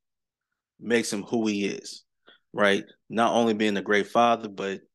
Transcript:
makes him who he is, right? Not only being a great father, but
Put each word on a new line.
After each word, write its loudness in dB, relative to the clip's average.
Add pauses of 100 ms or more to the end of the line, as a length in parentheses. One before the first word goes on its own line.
(800)
makes 0
him -4
who -2
he -2
is, -8 (500)
right? 2 (260)
Not 2
only 4
being 0
a -4
great 2
father, 2
but -6 (140)